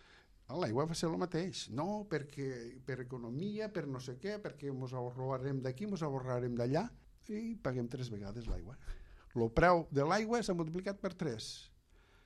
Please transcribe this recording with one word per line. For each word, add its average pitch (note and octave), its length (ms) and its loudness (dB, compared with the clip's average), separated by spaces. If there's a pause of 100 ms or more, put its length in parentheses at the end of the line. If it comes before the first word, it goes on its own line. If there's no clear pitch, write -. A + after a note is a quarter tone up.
(480)
a C3 100 -6
l'aigua C#3 320 2
va E3 80 -2
ser E3 120 2
lo F3 100 0
mateix. F3 500 -2
No, F#3+ 400 -2
perquè C3+ 760 -4
per C3 200 -4
economia, C#3+ 680 -4
per E3 140 -2
no C3 160 -4
sé B2 180 -8
què, G#3 220 -4
perquè C#3 320 -6
mos B2+ 180 -4
ahorrarem C3 720 -2
d'aquí, B2+ 240 -2
mos F#3+ 160 -2
ahorrarem B2+ 560 0
d'allà, C#3 300 4 (420)
i A3+ 320 -4
paguem B2+ 260 0
tres B2+ 220 -4
vegades G#2+ 400 -6
l'aigua. - 240 -2 (640)
Lo A#2 160 6
preu E3+ 400 8
de C#3 100 6
l'aigua A3 380 4
s'ha F3+ 160 2
multiplicat F#3 420 -2
per F#3 140 -2
tres. - 560 -6 (560)